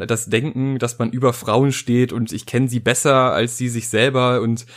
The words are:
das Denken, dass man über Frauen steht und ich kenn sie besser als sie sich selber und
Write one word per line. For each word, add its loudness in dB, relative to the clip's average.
das -2
Denken, -2
dass -4
man -2
über 2
Frauen 2
steht 2
und -4
ich -10
kenn 0
sie -2
besser 2
als -2
sie -4
sich -6
selber 2
und -2